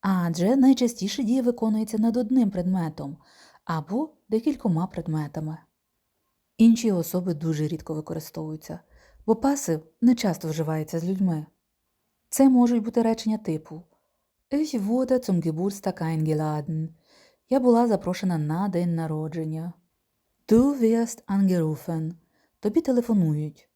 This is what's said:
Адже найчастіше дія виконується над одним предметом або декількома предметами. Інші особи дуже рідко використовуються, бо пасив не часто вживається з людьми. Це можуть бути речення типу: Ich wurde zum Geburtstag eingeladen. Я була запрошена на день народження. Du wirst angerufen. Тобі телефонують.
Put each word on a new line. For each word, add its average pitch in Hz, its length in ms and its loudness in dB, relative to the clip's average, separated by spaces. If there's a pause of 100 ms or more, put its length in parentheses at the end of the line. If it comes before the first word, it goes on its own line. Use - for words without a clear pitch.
Адже 180 560 0
найчастіше 247 640 2
дія 247 200 0
виконується 220 560 -2
над 226 180 2
одним 247 340 2
предметом 170 680 -4 (480)
або 185 460 -4 (180)
декількома 220 580 0
предметами. 156 720 -6 (1000)
Інші 226 340 6
особи 180 420 -2
дуже 156 340 -2
рідко 156 260 -6
використовуються, 156 840 -10 (460)
бо 220 100 2
пасив 226 500 -2 (140)
не 240 140 6
часто 185 340 -2
вживається 156 500 -4
з 165 60 -6
людьми. 180 420 -2 (840)
Це 269 200 6
можуть 240 340 4
бути 233 200 0
речення 226 360 0
типу: 160 440 -8 (680)
Ich 277 360 -2
wurde 254 440 0
zum 165 220 0
Geburtstag 185 500 -4
eingeladen. 156 880 -2 (600)
Я 262 100 2
була 240 280 4
запрошена 185 500 -2
на 160 300 -2
день 175 260 -2
народження. 160 800 -6 (760)
Du 262 320 4
wirst 226 440 0
angerufen. 170 880 0 (480)
Тобі 220 200 0
телефонують. 190 960 0